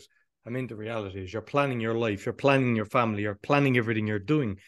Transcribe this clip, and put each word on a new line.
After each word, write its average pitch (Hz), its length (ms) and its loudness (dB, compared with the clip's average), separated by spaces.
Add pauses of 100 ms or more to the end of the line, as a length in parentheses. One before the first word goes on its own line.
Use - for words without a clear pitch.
(460)
I 113 40 -14
mean, 123 180 -4
the 117 80 -12
reality 104 480 -6
is 90 80 -12
you're 107 100 -6
planning 139 380 0
your 113 140 0
life, 113 320 -2
you're 120 80 -4
planning 135 420 4
your 107 100 0
family, 110 380 0
you're 104 120 -2
planning 143 420 2
everything 110 300 0
you're 107 120 -2
doing. 113 380 0 (100)